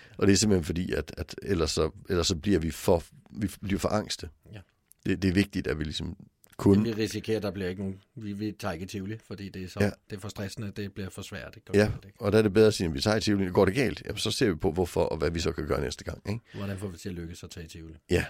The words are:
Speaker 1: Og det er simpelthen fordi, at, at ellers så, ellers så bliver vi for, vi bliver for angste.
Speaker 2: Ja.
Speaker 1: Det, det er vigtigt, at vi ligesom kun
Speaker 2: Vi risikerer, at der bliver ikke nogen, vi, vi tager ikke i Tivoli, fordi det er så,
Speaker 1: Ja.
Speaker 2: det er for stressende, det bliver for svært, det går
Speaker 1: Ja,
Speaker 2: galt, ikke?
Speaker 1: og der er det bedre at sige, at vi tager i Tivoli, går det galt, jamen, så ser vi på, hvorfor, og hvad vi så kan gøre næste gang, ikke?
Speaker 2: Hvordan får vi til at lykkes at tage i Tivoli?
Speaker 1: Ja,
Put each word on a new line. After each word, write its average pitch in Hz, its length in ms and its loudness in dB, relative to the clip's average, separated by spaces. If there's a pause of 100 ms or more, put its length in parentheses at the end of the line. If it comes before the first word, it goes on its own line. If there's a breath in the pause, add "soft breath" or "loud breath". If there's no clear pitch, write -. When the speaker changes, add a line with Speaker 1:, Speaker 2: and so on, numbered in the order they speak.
(180 loud breath)
Speaker 1:
Og 101 100 4
det 98 60 8
er 95 40 6
simpelthen 95 280 4
fordi, 90 280 -4
at, - 240 -4
at - 240 -10
ellers 82 300 0
så, 80 180 2 (200)
ellers 85 180 2
så 92 80 2
bliver 90 240 2
vi 80 120 0
for, 85 320 2 (280)
vi 101 200 -4 (100)
bliver 95 180 -2
for - 100 -2
angste. - 400 -4 (240)
Speaker 2:
Ja. 107 60 -16 (460)
Speaker 1:
Det, 90 160 0
det 95 80 4
er 87 40 4
vigtigt, 98 340 0
at 76 120 -2
vi 78 40 -4
ligesom 80 320 -6 (420)
kun 101 280 6
Speaker 2:
Vi 117 60 0
risikerer, 107 460 -2
at 98 60 -4
der 101 80 -2
bliver 92 180 -4
ikke 92 120 -6
nogen, 95 180 -6 (160)
vi, 104 180 -8
vi 104 180 -4
tager 95 200 -6
ikke 85 120 -8
i 92 40 -10
Tivoli, 101 300 -8 (100)
fordi 98 220 -12
det 95 140 -12
er 92 40 -10
så, 104 140 -8
Speaker 1:
Ja. 101 80 2 (200)
Speaker 2:
det 107 60 -10
er 98 40 -14
for 104 100 -12
stressende, 101 460 -8
det 101 180 -8
bliver 95 160 -8
for - 120 -12
svært, - 340 -12
det - 100 -20
går - 120 -6
Speaker 1:
Ja, - 80 8
Speaker 2:
galt, - 200 -4
ikke? - 160 -20
Speaker 1:
og 104 100 2
der 107 60 6
er 110 40 8
det 104 120 2
bedre 110 140 10
at 104 60 6
sige, 92 140 0
at 76 60 0
vi - 80 -2
tager 110 160 4
i - 40 0
Tivoli, 98 280 2
går 95 160 6
det 95 80 4
galt, 110 320 0
jamen, - 120 -6
så 107 140 -2
ser 127 180 2
vi 82 60 2
på, 82 160 0
hvorfor, 87 320 2
og - 140 0
hvad 78 140 0
vi 82 80 -2
så 80 120 0
kan 73 160 -6
gøre 71 140 0
næste 64 220 -6
gang, - 260 -8
ikke? 113 100 -4 (160)
Speaker 2:
Hvordan 98 220 -6
får 101 100 -8
vi 87 100 -12
til 101 120 -10
at 90 60 -8
lykkes 85 280 -10
at 87 60 -16
tage 87 160 -14
i 82 40 -18
Tivoli? 82 240 -16 (160)
Speaker 1:
Ja, 85 200 4